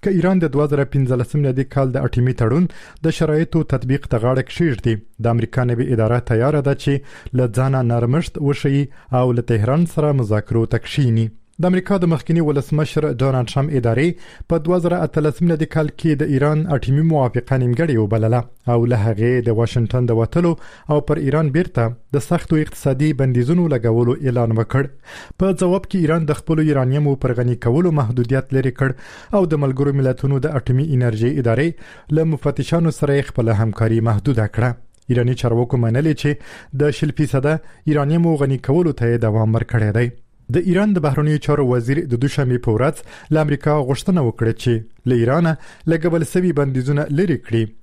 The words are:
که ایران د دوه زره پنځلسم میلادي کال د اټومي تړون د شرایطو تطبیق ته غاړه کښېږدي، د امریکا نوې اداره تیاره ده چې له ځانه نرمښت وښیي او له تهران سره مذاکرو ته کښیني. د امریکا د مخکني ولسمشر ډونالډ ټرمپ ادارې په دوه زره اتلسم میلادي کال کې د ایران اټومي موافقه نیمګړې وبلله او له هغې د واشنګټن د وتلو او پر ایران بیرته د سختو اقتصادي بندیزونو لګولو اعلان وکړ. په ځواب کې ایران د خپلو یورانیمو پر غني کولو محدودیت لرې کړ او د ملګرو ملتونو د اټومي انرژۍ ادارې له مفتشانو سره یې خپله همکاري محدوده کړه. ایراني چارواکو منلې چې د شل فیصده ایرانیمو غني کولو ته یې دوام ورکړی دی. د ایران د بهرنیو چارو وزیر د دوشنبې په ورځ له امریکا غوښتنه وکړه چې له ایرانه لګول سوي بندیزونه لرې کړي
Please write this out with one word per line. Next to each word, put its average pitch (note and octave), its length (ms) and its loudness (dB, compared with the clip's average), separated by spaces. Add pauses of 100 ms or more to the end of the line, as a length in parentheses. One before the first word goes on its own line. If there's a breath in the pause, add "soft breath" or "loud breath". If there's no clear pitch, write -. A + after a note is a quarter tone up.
که G3+ 120 0
ایران F#3 240 2
د E3 160 0
دوه D3 160 2
زره C#3 220 0
پنځلسم C3 480 0
میلادي C3+ 240 0 (100)
کال C3+ 180 0
د C#3 140 -2
اټومي B2 320 0
تړون B2+ 260 2 (400 loud breath)
د E3 120 0
شرایطو D#3+ 440 0 (120)
تطبیق B2+ 340 -2
ته A#2 160 0
غاړه C3 240 0
کښېږدي، B2+ 480 0 (280)
د A#2 120 2
امریکا A#2 340 -2
نوې A#2+ 240 0
اداره A2 240 2 (140)
تیاره C#3 340 2
ده C#3 160 2
چې C#3+ 120 0 (440 loud breath)
له B2+ 80 2 (140)
ځانه C3 320 2
نرمښت A#2+ 560 0
وښیي C#3+ 360 0 (380 loud breath)
او B2+ 100 2
له A#2+ 220 0
تهران B2+ 400 2
سره D3+ 260 0
مذاکرو A2 460 0 (100)
ته A2+ 80 -2
کښیني. A2+ 420 0 (380)
د F3+ 60 2
امریکا F#3 320 0
د F3 100 2
مخکني E3 320 0
ولسمشر D3 640 0
ډونالډ C3 460 0
ټرمپ C#3+ 260 0
ادارې A#2 300 2 (420 loud breath)
په E3 140 0
دوه F3+ 180 2
زره F3 140 0 (100)
اتلسم D3+ 380 0
میلادي D#3+ 280 2
کال D#3 160 0
کې D3 320 -2
د D3 140 -2
ایران D3+ 280 2 (120)
اټومي C#3 340 0
موافقه C3 540 0
نیمګړې B2 340 0
وبلله A2 420 2 (340)
او A#2+ 60 4 (120)
له A#2+ 120 2
هغې A2+ 440 0
د A2 100 0
واشنګټن A#2 520 0
د A2+ 100 2
وتلو E3+ 340 0 (420 loud breath)
او - 20 4 (120)
پر D3+ 160 0
ایران D3 320 0
بیرته F3 260 0 (320)
د C#3 120 0
سختو D#3+ 340 0
اقتصادي D3 480 -2 (100)
بندیزونو C3+ 540 2
لګولو A#2 500 2
اعلان A#2+ 340 0
وکړ. C3+ 320 -2 (480 loud breath)
په F#3+ 240 2
ځواب F#3 280 0
کې G3 80 -2 (100)
ایران D#3+ 240 0
د - 100 -2
خپلو D#3 280 0
یورانیمو C#3 460 2 (100)
پر B2 160 0
غني B2 140 0 (120)
کولو E3 320 2
محدودیت B2+ 580 0
لرې C3 220 0
کړ - 580 -4
او F#3+ 80 4
د D3+ 200 0
ملګرو C#3 360 0
ملتونو C3 460 0
د D#3 100 -2
اټومي B2+ 280 0 (100)
انرژۍ A#2+ 360 0 (120)
ادارې A#2 260 2 (480 loud breath)
له D#3+ 160 2
مفتشانو D3+ 640 0
سره C#3+ 220 0
یې C3 100 -4
خپله A2 320 0
همکاري A2+ 480 2
محدوده G#2+ 460 0
کړه. A#2+ 160 0 (400)
ایراني B2 340 0
چارواکو A#2+ 400 0
منلې C#3 360 2
چې D3 100 0 (520 loud breath)
د D3 160 0
شل D3 220 -2
فیصده C#3+ 340 0 (380 loud breath)
ایرانیمو D#3+ 500 2
غني C3+ 240 0
کولو D#3+ 320 2
ته A#2+ 60 0
یې A#2 120 2 (120)
دوام A2 260 2
ورکړی A2 360 0 (100)
دی. B2 60 0 (420)
د A#2+ 80 0 (120)
ایران G3+ 240 2
د F3+ 100 0
بهرنیو D3 420 0
چارو D3 220 2
وزیر B2 320 0
د B2 240 -4
دوشنبې B2+ 420 0
په A#2+ 120 0
ورځ C#3 180 0 (360 loud breath)
له D3+ 140 2
امریکا D3 320 0
غوښتنه D3 480 0
وکړه A2+ 360 0
چې A#2+ 120 2 (320)
له B2 160 2
ایرانه D#3 320 2 (380 loud breath)
لګول E3 400 0
سوي F#3 280 2
بندیزونه C#3 460 0
لرې D#3 400 0
کړي A2+ 180 0 (200)